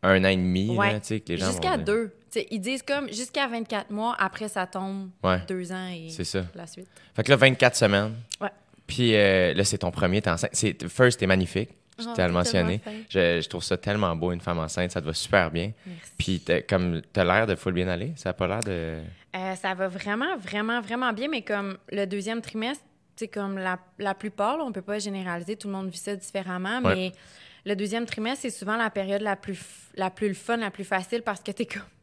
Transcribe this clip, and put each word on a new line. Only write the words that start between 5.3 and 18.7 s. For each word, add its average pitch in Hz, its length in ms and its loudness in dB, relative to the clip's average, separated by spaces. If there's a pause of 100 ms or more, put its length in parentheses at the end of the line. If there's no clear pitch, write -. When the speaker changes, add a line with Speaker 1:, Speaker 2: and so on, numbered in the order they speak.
Speaker 2:
deux 180 240 -6
ans 185 220 -6
et 165 160 -12
Speaker 1:
C'est 160 140 -6
ça. 92 200 -2 (120)
Speaker 2:
la 170 120 -14
suite. - 200 -18 (280)
Speaker 1:
Fait - 80 0
que - 80 0
là, 139 40 12
vingt-quatre 127 400 6
semaines. 104 380 4 (260)
Speaker 2:
Ouais. 156 100 -4 (380)
Speaker 1:
Puis, 120 280 2
euh, 95 380 6
là, 92 120 2
c'est 101 140 0
ton 90 120 -2
premier, 95 300 2
t'es - 80 0
enceinte. 85 240 0
C'est, - 340 0
first, 123 320 4
t'es 98 80 2
magnifique. 95 420 4 (280)
Je 226 100 -8
Speaker 2:
Oh, - 80 -8
Speaker 1:
tiens 92 100 2
à - 40 2
le 87 40 2
Speaker 2:
t'es 87 180 4
tellement 87 180 4
Speaker 1:
mentionner. 95 120 0
Speaker 2:
fin. 214 100 -12 (180)
Speaker 1:
Je, 87 320 4
je - 80 -6
trouve 87 140 -6
ça 95 120 0
tellement 101 400 0
beau, 87 160 0
une 87 80 -2
femme 87 200 -2
enceinte. 90 320 -2
Ça 90 100 -4
te 73 40 -8
va 78 80 -4
super 87 380 4
bien. 87 220 -2 (120)
Speaker 2:
Merci. 175 320 -14
Speaker 1:
Puis 92 220 -2
t'as, - 220 2
comme, 90 400 0 (100)
t'as 92 140 2
l'air 101 200 4
de 98 100 0
full 92 180 -4
bien 90 160 0
aller. 98 260 -4
Ça 95 140 -6
a 90 40 -4
pas 92 140 -2
l'air 104 140 0
de 82 380 -4 (360)